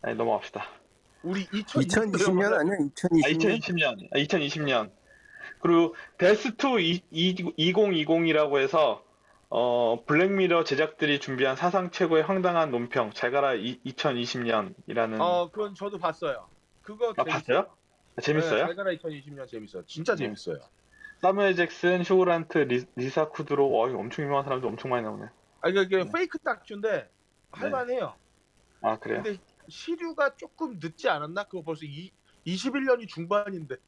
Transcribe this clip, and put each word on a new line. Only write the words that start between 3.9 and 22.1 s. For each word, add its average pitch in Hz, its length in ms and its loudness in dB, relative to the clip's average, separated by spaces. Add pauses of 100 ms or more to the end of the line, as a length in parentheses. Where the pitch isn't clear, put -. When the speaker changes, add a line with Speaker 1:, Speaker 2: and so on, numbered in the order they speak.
Speaker 1:
아, 139 40 2
이천이십 151 460 0
년. 123 280 0 (680)
그리고 170 360 4 (220)
베스트 208 400 4
투 254 220 2
이, 175 220 0 (100)
이, 180 240 2 (220)
이공이공이라고 160 1000 4
해서, 135 440 2 (460)
어, 120 560 2
블랙미러 175 600 2
제작들이 147 540 0
준비한 131 360 -2
사상 180 340 0
최고의 160 340 2
황당한 175 460 2
논평, 120 440 -2
잘 120 180 -2
가라 139 240 2
이, 117 280 -6
이천이십 123 600 -4
년이라는. 110 760 -2
Speaker 2:
어, 175 300 2
그건 208 220 -6
저도 196 240 -10
봤어요. 151 500 -4 (360)
그거 214 340 -4
Speaker 1:
아, 127 60 0
Speaker 2:
재밌-, 160 80 -2
Speaker 1:
봤어요? 143 360 0 (540)
재밌어요? 151 400 2
Speaker 2:
네, 165 60 0
잘 170 80 -6
가라 196 160 -4
이천이십 147 420 -10
년 135 140 -14
재밌어요. 104 400 -12
진짜 170 260 -2
Speaker 1:
네. 147 120 -2
Speaker 2:
재밌어요. 87 340 -8 (640)
Speaker 1:
사무엘 196 340 4
잭슨, 175 480 2
휴그 185 220 6